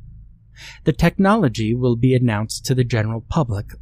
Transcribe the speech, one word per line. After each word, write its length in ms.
The 100
technology 800
will 220
be 180
announced 520
to 100
the 80
general 380
public 500